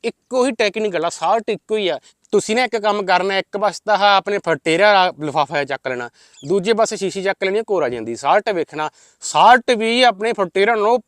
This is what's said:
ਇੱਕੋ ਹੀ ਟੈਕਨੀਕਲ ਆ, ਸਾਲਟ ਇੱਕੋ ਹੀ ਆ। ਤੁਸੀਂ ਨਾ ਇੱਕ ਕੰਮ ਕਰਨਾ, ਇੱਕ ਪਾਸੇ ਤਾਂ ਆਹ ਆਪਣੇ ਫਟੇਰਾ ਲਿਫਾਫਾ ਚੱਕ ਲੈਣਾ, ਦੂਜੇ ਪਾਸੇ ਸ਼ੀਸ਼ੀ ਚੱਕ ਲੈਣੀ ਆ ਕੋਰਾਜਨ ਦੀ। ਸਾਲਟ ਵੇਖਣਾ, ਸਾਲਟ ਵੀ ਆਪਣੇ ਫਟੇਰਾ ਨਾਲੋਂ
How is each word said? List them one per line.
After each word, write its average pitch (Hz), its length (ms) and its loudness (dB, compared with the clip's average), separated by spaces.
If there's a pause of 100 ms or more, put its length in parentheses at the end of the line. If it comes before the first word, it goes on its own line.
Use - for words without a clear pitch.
ਇੱਕੋ 247 420 -4
ਹੀ 277 60 0
ਟੈਕਨੀਕਲ 208 520 -2
ਆ, 170 40 -2
ਸਾਲਟ 208 420 -2
ਇੱਕੋ 214 260 -4
ਹੀ 202 120 -2
ਆ। 143 100 -2 (340)
ਤੁਸੀਂ 214 240 0
ਨਾ 254 80 2
ਇੱਕ 233 120 -4
ਕੰਮ 208 300 -2
ਕਰਨਾ, 190 320 2
ਇੱਕ 202 200 -6
ਪਾਸੇ 196 260 -2
ਤਾਂ 208 120 2
ਆਹ 202 200 4
ਆਪਣੇ 202 220 0
ਫਟੇਰਾ 180 800 2
ਲਿਫਾਫਾ 151 440 -2
ਚੱਕ 135 240 -6
ਲੈਣਾ, 123 220 -6 (380)
ਦੂਜੇ 196 260 0
ਪਾਸੇ 214 220 0
ਸ਼ੀਸ਼ੀ 190 260 -6
ਚੱਕ 190 220 -4
ਲੈਣੀ 190 140 -2
ਆ 226 80 -2
ਕੋਰਾਜਨ 123 380 -2
ਦੀ। 117 120 -8
ਸਾਲਟ 165 320 2
ਵੇਖਣਾ, 156 420 -4 (300)
ਸਾਲਟ 226 500 4
ਵੀ 226 320 0
ਆਪਣੇ 226 300 0
ਫਟੇਰਾ 202 420 0
ਨਾਲੋਂ 220 340 0